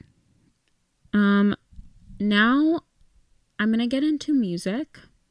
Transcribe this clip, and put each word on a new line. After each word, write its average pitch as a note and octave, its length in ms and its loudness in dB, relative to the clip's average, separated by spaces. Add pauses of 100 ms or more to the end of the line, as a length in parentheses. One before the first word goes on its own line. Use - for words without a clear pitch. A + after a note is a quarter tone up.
(1120)
Um, G3+ 420 2 (640)
now A#3+ 640 2 (800)
I'm G#3+ 120 0
gonna A#3 160 -2
get C4 160 -2
into D4+ 300 -2
music. F#3+ 640 -4 (340)